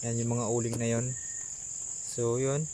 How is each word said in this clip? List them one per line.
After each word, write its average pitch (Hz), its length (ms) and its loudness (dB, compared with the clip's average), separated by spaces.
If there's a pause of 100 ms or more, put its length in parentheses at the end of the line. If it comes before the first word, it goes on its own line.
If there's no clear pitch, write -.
Yan 117 160 0
yung 117 160 2
mga 120 160 2
uling 117 240 2
na 117 140 2
yon. 117 160 2 (960)
So, 117 320 2
yun. 135 380 2